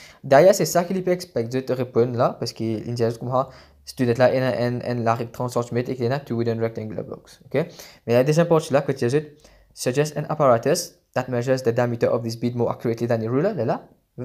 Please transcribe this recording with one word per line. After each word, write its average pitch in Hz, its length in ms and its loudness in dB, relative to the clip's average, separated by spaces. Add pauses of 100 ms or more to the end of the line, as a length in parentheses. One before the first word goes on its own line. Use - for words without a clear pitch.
(220)
D'ailleurs, 151 320 8
c'est 165 120 0
ça 170 180 0
qu'il 185 180 -4
peut 180 80 -2
expect 123 420 -4
de 131 80 -2
te 131 120 -4
répondre 123 440 0
là, 127 220 2
parce 117 140 -6
qu'il 113 420 -4
dit 117 100 0
juste 117 140 0
comme 120 120 -8
ça, 131 180 0 (360)
si - 100 -16
tu 127 140 2
es 117 60 2
là, 127 200 4
il 131 60 2
y - 20 0
a 131 40 0
un, 123 340 -2
un, - 20 -
un 120 200 -4
large 117 280 0
trente 123 200 -6
centimètres 120 400 -2
et 131 40 -4
qu'il 123 120 -2
y - 20 0
en 127 40 0
a 143 60 -2
two 120 180 -6
wooden 117 220 0
rectangular 110 460 -6
blocks. - 400 -16
Ok? - 100 -8 (520)
Mais 117 80 0
la 127 100 4
deuxième 156 240 2
partie 156 240 2
là, 139 80 4
que 147 120 -2
tu 131 120 -4
as 120 60 0 (640)
suggest 143 420 -2
an 151 140 -4
apparatus 147 680 2 (140)
that 127 160 -2
measures 127 340 0
the 117 60 0
diameter 120 420 0
of 120 120 0
this 117 140 -6
bead 120 200 -4
more 117 140 0
accurately 113 360 -2
than 113 140 0
a 110 80 -4
ruler. 151 240 0
Là, 123 140 -2
là, 185 220 -4 (360)